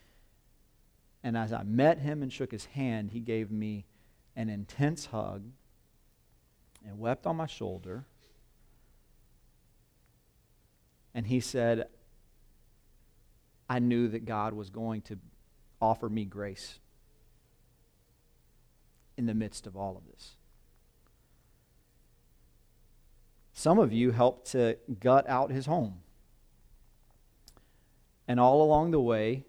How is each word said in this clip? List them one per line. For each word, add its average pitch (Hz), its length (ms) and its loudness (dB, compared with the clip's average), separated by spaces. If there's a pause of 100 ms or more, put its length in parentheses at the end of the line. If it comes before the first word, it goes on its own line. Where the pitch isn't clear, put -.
(1200)
And 117 160 -2
as 113 160 -4
I 113 100 -4
met 131 360 4
him 143 240 -4
and 131 100 -8
shook 131 180 -8
his 104 140 -12
hand, 113 460 -4
he 117 80 -8
gave 110 320 -4
me 107 340 -6 (500)
an 110 140 -6
intense 139 580 -4
hug 101 440 -8 (1300)
and 101 140 -14
wept 117 300 -4
on 165 80 -2
my 160 100 -4
shoulder. 95 600 -10 (3000)
And 113 140 -6
he 123 140 2
said, 117 480 0 (1800)
"I 127 120 0
knew 120 280 4
that 113 160 -6
God 110 300 -4
was 104 160 -10
going 110 340 -6
to 101 160 -14 (600)
offer 113 260 2
me 107 160 -4
grace 98 560 -12 (2500)
in 123 80 -2
the 113 80 0
midst 107 340 -4
of 95 80 -14
all 98 220 -8
of 90 100 -20
this." - 300 -20 (3250)
Some 170 260 4
of 156 140 6
you 117 200 4
helped 123 400 2
to 117 260 2 (240)
gut 131 260 6
out 131 240 0
his 131 140 -4
home. 117 360 -2 (2250)
And 123 140 2
all 131 240 8
along 156 280 4
the 151 100 4
way, 117 480 0